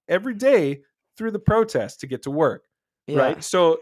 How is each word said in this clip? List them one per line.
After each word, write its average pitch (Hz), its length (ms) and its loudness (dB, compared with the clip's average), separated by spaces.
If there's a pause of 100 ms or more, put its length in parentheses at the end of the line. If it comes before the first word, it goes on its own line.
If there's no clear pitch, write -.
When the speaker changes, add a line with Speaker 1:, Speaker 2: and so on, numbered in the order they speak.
Speaker 1:
every 214 260 -2
day 196 480 2 (340)
through 220 160 -6
the 208 80 -6
protest 214 600 0
to 139 60 -12
get 127 160 -8
to 135 80 -8
work. 143 340 0 (440)
Speaker 2:
Yeah. 143 100 -2
Speaker 1:
Right. 131 260 -2
So, 165 380 2